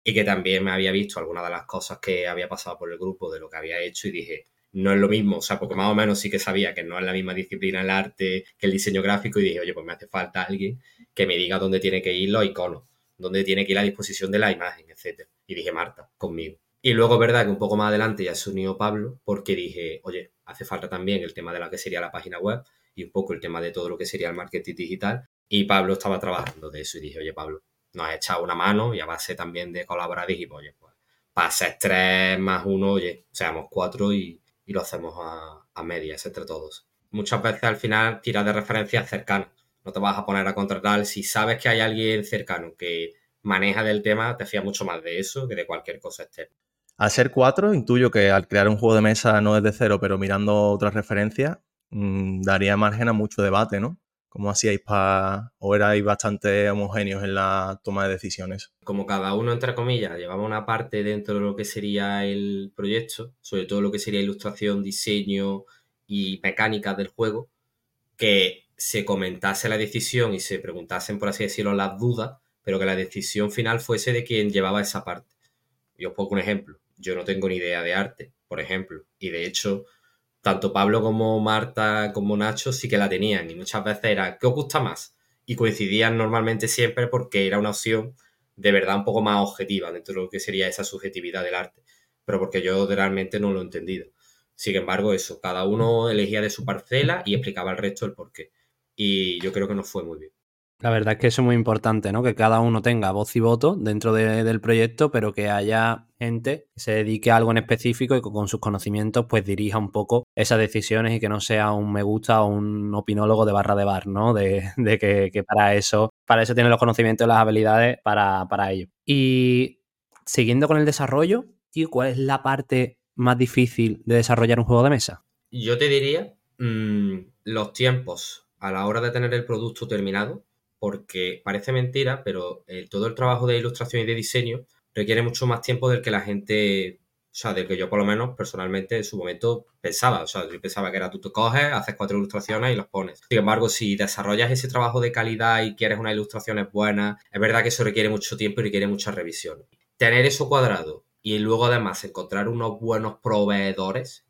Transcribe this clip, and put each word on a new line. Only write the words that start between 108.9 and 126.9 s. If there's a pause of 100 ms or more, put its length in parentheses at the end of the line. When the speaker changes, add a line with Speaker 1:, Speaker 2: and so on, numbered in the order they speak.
Speaker 3:
pues,
dirija
un
poco (140)
esas
decisiones
y
que
no
sea
un
me
gusta
o
un
opinólogo
de
barra
de
bar,
¿no?
De,
de
que,
que
para
eso, (140)
para
eso
tienen
los
conocimientos
y
las
habilidades
para,
para
ello. (180)
Y (460)
siguiendo
con
el
desarrollo, (260)
tío,
¿cuál
es
la
parte (160)
más
difícil
de
desarrollar
un
juego
de
mesa? (260)
Speaker 1:
Yo
te
diría, (220)
mm, (260)